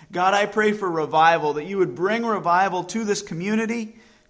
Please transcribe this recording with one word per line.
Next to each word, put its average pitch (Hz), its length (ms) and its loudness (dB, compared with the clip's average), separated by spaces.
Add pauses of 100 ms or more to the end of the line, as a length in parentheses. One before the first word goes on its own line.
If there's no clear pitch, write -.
(140)
God, 185 200 2
I 202 120 2
pray 214 260 0
for 208 180 -4
revival, 156 680 2
that 151 100 -6
you 196 140 -4
would 170 140 0
bring 202 320 -2
revival 180 600 0
to 226 180 -4
this 202 180 -2
community, 214 760 -4 (320)